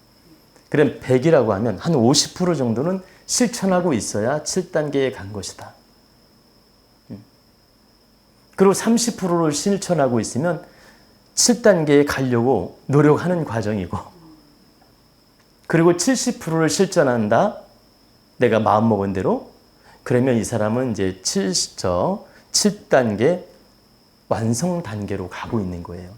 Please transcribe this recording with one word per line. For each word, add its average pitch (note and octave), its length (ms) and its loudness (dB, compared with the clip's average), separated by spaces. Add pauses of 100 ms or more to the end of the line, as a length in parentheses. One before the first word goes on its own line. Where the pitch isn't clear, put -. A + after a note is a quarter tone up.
(680)
그럼 C#3+ 320 2
백이라고 C3 540 2
하면 G2+ 240 -2
한 E3 160 -2
오십 B2+ 400 2
프로 F3 200 0
정도는 C#3 460 -2 (240)
실천하고 F#3 680 0
있어야 D3 480 -2
칠 - 300 -6
단계에 C#3 400 -2
간 F#2+ 200 -14
것이다. - 400 -14 (1400)
음. A2 140 -16 (1300)
그리고 F#3+ 180 4
삼십 A3+ 420 0
프로 E3+ 340 0
실천하고 D3 720 0
있으면 D3+ 460 -4 (680)
칠 A#3+ 280 0
단계에 D3 420 6
가려고 B2 800 0
노력하는 D3 580 2
과정이고, G#2+ 520 -4 (1700)
그리고 E3+ 300 4
칠십 B3 440 -2
프로 D#3+ 200 -2
를 D#3+ 80 4
실천한다. C#3 920 2 (760)
내가 A2 220 2
마음먹은 G#2 540 2
대로. C3+ 360 -4 (520)
그러면 B2 340 2
이 G#2 80 0
사람은 A2+ 480 -2
이제 F#2+ 300 -4
칠, F#3+ 320 -4 (220)
저, G2+ 500 -2 (260)
칠 - 380 -2
단계 B2+ 580 2 (800)
완성 B2 540 -2
단계로 G2 480 -8
가고 - 280 -8
있는 F2+ 240 -6
거예요. F2+ 360 -14